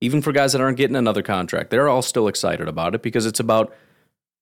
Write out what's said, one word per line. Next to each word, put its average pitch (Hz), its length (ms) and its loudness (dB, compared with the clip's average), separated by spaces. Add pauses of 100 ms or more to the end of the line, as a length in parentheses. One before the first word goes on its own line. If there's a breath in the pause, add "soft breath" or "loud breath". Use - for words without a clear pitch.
Even 139 220 0
for 151 100 -2
guys 139 200 2
that 135 80 0
aren't 131 180 0
getting 139 180 0
another 110 260 0
contract, 90 480 -4
they're 135 180 4
all 127 140 2
still 113 260 0
excited 82 400 -2
about 82 260 -4
it 113 80 -4
because 113 240 -2
it's 107 120 -2
about, 110 360 2 (680 soft breath)